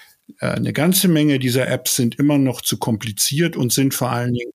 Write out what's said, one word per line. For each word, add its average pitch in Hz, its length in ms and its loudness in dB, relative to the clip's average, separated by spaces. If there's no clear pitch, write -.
Äh, - 80 -4
eine - 240 -2
ganze 185 360 2
Menge 151 300 4
dieser 127 300 0
Apps - 280 -2
sind 117 220 0
immer 143 200 4
noch 131 220 0
zu - 180 -4
kompliziert 131 800 -2
und 123 160 0
sind 135 220 2
vor 127 160 -2
allen 120 240 -2
Dingen 120 200 -6